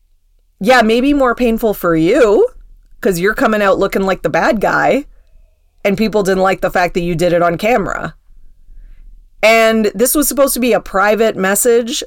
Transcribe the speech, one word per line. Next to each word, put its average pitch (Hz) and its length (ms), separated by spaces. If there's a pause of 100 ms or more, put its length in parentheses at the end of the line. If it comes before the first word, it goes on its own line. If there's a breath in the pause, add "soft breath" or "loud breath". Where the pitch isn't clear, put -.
(600)
yeah, 240 220
maybe 240 320
more 254 200
painful 226 400
for 170 200
you 220 520 (540)
'cause 190 180
you're 202 160
coming 214 280
out 190 160
looking 214 240
like 190 200
the 165 80
bad 208 300
guy 160 460 (800)
and 202 120
people 214 260
didn't 190 200
like 190 180
the 185 100
fact 180 240
that 190 60
you 175 140
did 170 180
it 170 100
on 175 140
camera. 196 580 (1300)
And 226 520
this 233 200
was 294 120
supposed 269 280
to 247 60
be 240 120
a 180 80
private 208 560
message 233 720